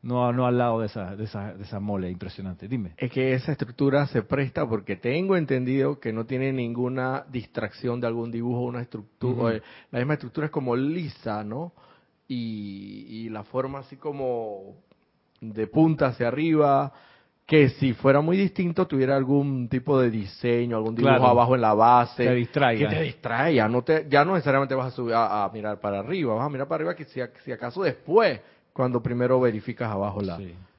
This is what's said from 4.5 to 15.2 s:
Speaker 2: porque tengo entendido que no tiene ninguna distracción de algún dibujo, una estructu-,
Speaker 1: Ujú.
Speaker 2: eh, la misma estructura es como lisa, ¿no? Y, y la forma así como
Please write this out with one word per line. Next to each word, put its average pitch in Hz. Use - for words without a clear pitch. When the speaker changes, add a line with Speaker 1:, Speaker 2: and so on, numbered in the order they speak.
Speaker 2:
porque 101
tengo 175
entendido 135
que 113
no 113
tiene 131
ninguna 127
distracción 120
de 120
algún 117
dibujo, 120
una 123
estructu-, 120
Speaker 1:
Ujú. 117
Speaker 2:
eh, 110
la 120
misma 135
estructura 147
es 151
como 127
lisa, 135
¿no? 135
Y, 104
y 113
la 107
forma 135
así 135
como 113